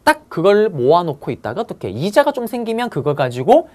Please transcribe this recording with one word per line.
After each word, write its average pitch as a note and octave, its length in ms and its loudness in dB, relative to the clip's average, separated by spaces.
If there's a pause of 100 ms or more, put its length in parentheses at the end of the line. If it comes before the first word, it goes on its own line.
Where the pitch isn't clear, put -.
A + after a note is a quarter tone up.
딱 D4+ 260 0
그걸 G#3 400 2
모아놓고 D3 600 0
있다가 A#2+ 300 -8
어떻게 - 280 -10
이자가 G#3 420 0
좀 A#3+ 160 -6
생기면 A#3 420 -6
그거 D3 240 -4
가지고 C#3 600 2